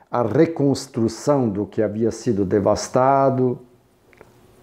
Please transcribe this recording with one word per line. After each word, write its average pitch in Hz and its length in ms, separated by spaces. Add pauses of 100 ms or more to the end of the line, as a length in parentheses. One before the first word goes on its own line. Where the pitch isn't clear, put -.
a 120 120
reconstrução 131 1300
do 98 160
que 110 160
havia 107 300
sido 101 340
devastado, 127 1120 (1040)